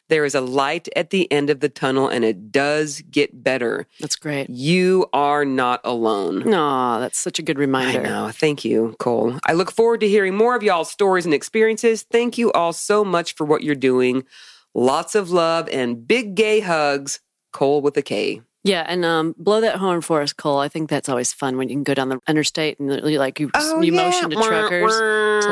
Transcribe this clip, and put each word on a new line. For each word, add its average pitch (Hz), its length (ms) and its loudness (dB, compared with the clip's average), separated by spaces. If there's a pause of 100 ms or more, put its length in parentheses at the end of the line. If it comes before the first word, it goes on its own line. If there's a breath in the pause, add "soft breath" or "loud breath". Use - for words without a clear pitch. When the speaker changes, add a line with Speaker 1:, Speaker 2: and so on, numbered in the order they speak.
Speaker 1:
there 156 160 2
is 139 100 -2
a 139 60 2
light 139 560 -2
at 170 140 -2
the 190 200 0
end 143 200 2
of 139 100 0
the 147 80 0
tunnel 135 400 0
and 117 160 0
it 107 280 -2
does 147 580 0
get 127 340 -2
better. 120 420 -2 (140 soft breath)
Speaker 2:
That's - 160 -6
great. 147 320 -6
Speaker 1:
You 180 640 2
are 143 320 2
not 127 400 0
alone. 110 680 0
Speaker 2:
Aw, 131 480 2
that's - 180 -4
such - 200 -6
a 165 40 -6
good 156 160 -2
reminder. 131 420 0
Speaker 1:
I - 40 -4
know. 107 260 -4
Thank 147 340 -2
you, 113 340 0
Cole. 117 460 0
I 151 80 0
look 180 200 0
forward 226 280 2
to 214 80 2
hearing 196 260 2
more 233 220 2
of 208 60 -2
y'all's 175 280 0
stories 185 360 2
and 156 80 2
experiences. 220 760 0
Thank 233 280 0
you 233 140 2
all 170 200 2
so 208 320 0
much 175 300 -2
for 156 100 -4
what 151 180 2
you're 147 120 0
doing. 127 500 2 (500 loud breath)
Lots 135 400 0
of 196 160 0
love 165 400 2
and 120 380 -4
big 214 260 0
gay 214 260 2
hugs. 147 600 -2 (320)
Cole 143 300 2
with 147 160 0
a 139 40 -2
K. 104 380 -4 (240)
Speaker 2:
Yeah, 185 220 0
and, 175 180 -2
um, 165 340 0
blow 202 240 2
that 202 140 0
horn 185 260 0
for 156 180 0
us, 143 140 -4
Cole. 143 240 0
I 143 100 0
think 160 220 -6
that's 143 180 -2
always 123 240 -2
fun 131 240 -4
when 131 140 -2
you 131 60 -6
can 143 80 -4
go 139 100 0
down 135 160 -2
the 131 80 -4 (100)
interstate 156 500 0
and 139 120 -4 (180)
you, 151 100 0
like, 135 220 -2
you, 143 140 -2
Speaker 1:
Oh, 311 260 0
Speaker 2:
you 330 140 4
Speaker 1:
yeah. 359 100 2
Speaker 2:
motion 359 260 0
to 311 60 -2
Speaker 1:
Wah, 220 100 2
Speaker 2:
truckers 214 460 2
Speaker 1:
wah. 214 480 2
Speaker 2:
to, 208 100 0